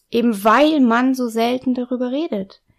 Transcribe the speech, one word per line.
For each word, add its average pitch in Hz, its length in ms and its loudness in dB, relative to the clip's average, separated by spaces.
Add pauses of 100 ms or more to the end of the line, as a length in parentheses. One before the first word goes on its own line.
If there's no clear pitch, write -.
eben 233 340 0
weil 285 360 4
man 254 360 2
so 247 120 -4
selten 240 460 -2
darüber 247 380 -6
redet. 247 500 -6 (180)